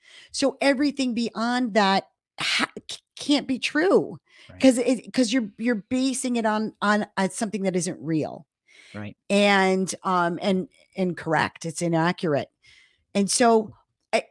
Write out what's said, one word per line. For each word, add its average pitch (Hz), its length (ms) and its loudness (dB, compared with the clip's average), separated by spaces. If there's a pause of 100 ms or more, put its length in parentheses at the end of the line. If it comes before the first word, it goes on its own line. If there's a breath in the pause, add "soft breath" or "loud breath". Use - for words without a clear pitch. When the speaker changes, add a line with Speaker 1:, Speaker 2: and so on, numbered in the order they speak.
(340 soft breath)
Speaker 1:
So 262 260 0
everything 269 540 0
beyond 233 600 -2
that 196 340 2 (320)
ha-, - 280 -2 (220)
c-, - 80 -12 (160)
can't - 320 0
be 247 100 -2
true 294 640 0 (300 soft breath)
Speaker 2:
Right. - 120 -14
Speaker 1:
'cause 262 160 6
it, 240 360 -2
'cause 240 180 2
you're, 226 260 -2
you're 233 180 0
basing 254 600 -2
it 226 100 -2
on, 214 360 -2
on, 208 340 0
uh, 190 140 0
something 190 340 -6
that 185 140 0
isn't 170 240 -4
real. 135 460 -4 (460 soft breath)
Speaker 2:
Right. 104 220 -12 (140)
Speaker 1:
And, 190 720 2
um, 175 380 0
and 185 260 0 (260 soft breath)
incorrect. 165 720 -2
It's 165 160 -8
inaccurate. 165 680 0 (640 soft breath)
And 202 160 0
so, 226 440 4 (360)
I, - 200 0